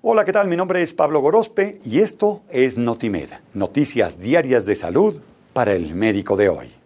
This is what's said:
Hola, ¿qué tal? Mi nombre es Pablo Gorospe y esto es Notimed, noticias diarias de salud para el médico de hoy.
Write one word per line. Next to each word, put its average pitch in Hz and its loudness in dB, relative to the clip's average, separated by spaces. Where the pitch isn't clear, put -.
Hola, 208 2
¿qué 185 -2
tal? 202 2
Mi 170 -2
nombre 180 -2
es 160 -4
Pablo 156 0
Gorospe 202 0
y 120 0
esto 208 0
es 127 2
Notimed, 113 -4
noticias 98 -2
diarias 127 0
de 101 2
salud 156 0
para 110 0
el 85 -2
médico 101 0
de 98 4
hoy. 78 -6